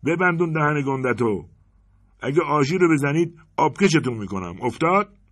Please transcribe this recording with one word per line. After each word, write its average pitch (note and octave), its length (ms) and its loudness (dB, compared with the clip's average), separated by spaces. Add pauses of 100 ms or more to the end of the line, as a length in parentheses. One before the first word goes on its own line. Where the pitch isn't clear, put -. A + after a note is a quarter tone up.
ببندون E3+ 480 0
دهن D3+ 340 0
گندتو! A#2+ 640 -2 (720)
اگه C#3+ 220 0
آژیر D3+ 380 0
رو E3+ 120 4
بزنید D3+ 460 0 (180)
آبکشتون D3+ 600 2
می‌کنم. F#2 440 -8
افتاد؟ E3+ 460 0 (240)